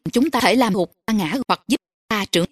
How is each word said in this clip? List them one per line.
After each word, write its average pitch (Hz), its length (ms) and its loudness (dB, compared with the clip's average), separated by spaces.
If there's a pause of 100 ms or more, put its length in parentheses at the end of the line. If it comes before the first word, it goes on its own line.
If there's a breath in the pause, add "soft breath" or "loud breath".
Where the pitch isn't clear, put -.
(120)
chúng 269 180 2
ta 254 100 -2
thể 180 160 2
làm 233 180 2
gục, 180 180 -2 (140)
ta 220 80 -2
ngã 190 220 -2 (120)
hoặc 180 200 -2
giúp 262 140 -2 (260)
ta 208 240 -4
trưởng, 170 200 2